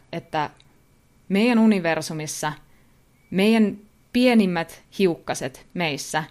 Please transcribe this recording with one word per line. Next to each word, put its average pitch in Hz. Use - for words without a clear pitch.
että 156
meidän 226
universumissa 160
meidän 208
pienimmät 208
hiukkaset 156
meissä 156